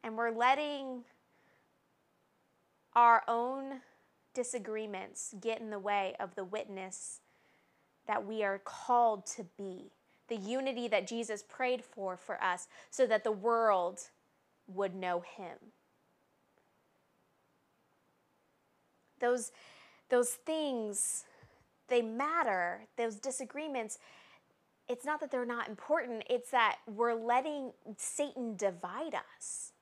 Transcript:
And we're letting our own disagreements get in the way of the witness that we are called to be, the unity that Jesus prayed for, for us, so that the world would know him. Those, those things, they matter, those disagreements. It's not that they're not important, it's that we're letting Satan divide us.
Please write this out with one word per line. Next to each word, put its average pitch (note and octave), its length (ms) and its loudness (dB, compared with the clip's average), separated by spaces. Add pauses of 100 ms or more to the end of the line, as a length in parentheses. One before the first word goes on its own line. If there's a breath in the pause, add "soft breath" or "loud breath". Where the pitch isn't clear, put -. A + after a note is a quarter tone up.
And A3 120 -6
we're A#3 140 2
letting C4 720 2 (1900 soft breath)
our A#3 320 8
own C4 540 -2 (540 soft breath)
disagreements G#3+ 1040 -6
get A3+ 200 -4
in A3 100 -8
the G#3 100 -6
way G3+ 400 0
of F#3 160 -8
the G3 80 -6
witness F#3+ 760 -8 (880 soft breath)
that G#3+ 200 0
we A3 160 -2
are G3 220 0
called A#3 600 4
to - 180 -8 (120)
be, F#3+ 340 -10 (380 soft breath)
the A#3 80 -4
unity A#3+ 520 -2
that G3 180 4
Jesus A3 360 -4
prayed B3 400 -2
for, F#3+ 340 -6
for - 260 -6
us, F#3 260 -2 (220 loud breath)
so C4 160 4
that G#3+ 180 4
the G#3+ 80 2
world G#3 680 4 (680)
would F#3+ 280 -2
know F3+ 260 0
him. F3 360 -14 (3750)
Those, B3 320 0 (580 loud breath)
those A#3+ 200 4
things, B3+ 960 -2 (640 soft breath)
they A#3+ 140 4
matter, A3 840 0 (100)
those A3+ 200 0
disagreements. C4 800 -4 (920 loud breath)
It's B3 160 -4
not D4+ 160 0
that D4 100 -6
they're B3 160 0
not A#3+ 220 -4
important, A#3+ 600 0
it's A#3+ 220 0
that A3+ 360 6
we're A3+ 280 2
letting B3+ 580 0 (240)
Satan B3+ 600 -4
divide G3 580 -2
us. - 680 -10